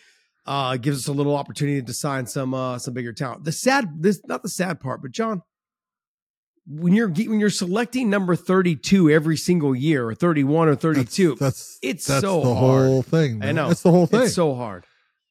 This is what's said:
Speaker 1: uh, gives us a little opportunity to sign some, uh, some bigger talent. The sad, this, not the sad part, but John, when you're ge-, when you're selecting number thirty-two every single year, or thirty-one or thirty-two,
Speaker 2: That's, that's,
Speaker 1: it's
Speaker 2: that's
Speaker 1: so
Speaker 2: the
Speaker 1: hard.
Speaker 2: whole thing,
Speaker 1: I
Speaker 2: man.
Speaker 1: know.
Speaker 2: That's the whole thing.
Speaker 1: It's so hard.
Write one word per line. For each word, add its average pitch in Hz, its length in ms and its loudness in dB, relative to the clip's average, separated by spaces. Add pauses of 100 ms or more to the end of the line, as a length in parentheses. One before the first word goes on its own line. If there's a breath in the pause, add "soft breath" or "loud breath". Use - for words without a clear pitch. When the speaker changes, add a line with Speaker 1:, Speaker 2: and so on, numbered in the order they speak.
(460 soft breath)
Speaker 1:
uh, 135 320 -2
gives 143 220 -2
us - 80 -8
a 143 60 -4
little 143 220 0
opportunity 143 460 -4
to 123 120 -12
sign 135 340 -6
some, 131 260 -6
uh, 127 240 -6
some 123 160 -10
bigger 120 200 -8
talent. 131 320 -10
The 160 60 -4
sad, 214 520 -2
this, 196 240 0
not - 160 -8
the 208 60 -10
sad 175 320 -6
part, 127 200 -8
but 139 100 -14
John, 220 300 -6 (1200)
when 165 280 0
you're 220 160 2
ge-, 185 180 -2
when 220 120 0
you're 208 100 2
selecting 214 600 -2
number 190 260 2
thirty-two 185 720 2
every 156 280 2
single 147 380 0
year, 131 320 0
or 110 80 -6
thirty-one 160 540 2
or 143 60 4
thirty-two, 151 600 0
Speaker 2:
That's, - 40 -14
that's, - 420 -4
Speaker 1:
it's 254 260 -6
Speaker 2:
that's 139 140 2
Speaker 1:
so 190 200 0
Speaker 2:
the 123 140 2
Speaker 1:
hard. 131 320 4
Speaker 2:
whole 131 160 4
thing, 151 380 0
Speaker 1:
I 135 60 -4
Speaker 2:
man. 156 80 -2
Speaker 1:
know. 151 120 0
Speaker 2:
That's 170 140 0
the 175 100 6
whole 175 160 6
thing. 233 160 2
Speaker 1:
It's 214 100 0
so 156 220 0
hard. 107 300 -10 (460)